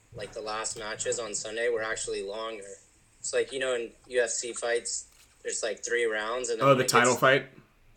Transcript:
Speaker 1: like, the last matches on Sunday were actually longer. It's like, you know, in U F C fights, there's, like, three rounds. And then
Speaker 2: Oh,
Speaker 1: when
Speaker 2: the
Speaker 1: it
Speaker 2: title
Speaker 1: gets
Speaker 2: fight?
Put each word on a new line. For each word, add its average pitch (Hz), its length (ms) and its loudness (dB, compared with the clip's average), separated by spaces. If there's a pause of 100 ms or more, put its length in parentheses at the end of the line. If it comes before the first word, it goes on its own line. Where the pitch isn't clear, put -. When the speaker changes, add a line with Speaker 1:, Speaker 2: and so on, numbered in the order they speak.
(160)
Speaker 1:
like, 113 180 -12
the 113 80 -10
last 110 360 -6
matches 110 420 -4
on 107 140 -6
Sunday 113 360 -2
were 110 140 0
actually 110 400 -4
longer. 107 400 -8 (560)
It's - 140 -8
like, 123 200 0
you 131 60 -4
know, 131 160 0
in 117 140 -4 (180)
U 123 140 2
F 113 80 2
C 117 240 -4
fights, - 520 -4 (380)
there's, - 200 -6
like, 107 220 -4
three 120 200 2
rounds. 110 440 -2
And - 100 -2
then 135 60 4
Speaker 2:
Oh, 139 60 8
Speaker 1:
when 127 80 6
Speaker 2:
the 127 40 4
Speaker 1:
it 123 60 0
Speaker 2:
title 123 240 8
Speaker 1:
gets 120 80 0
Speaker 2:
fight? 139 240 6 (520)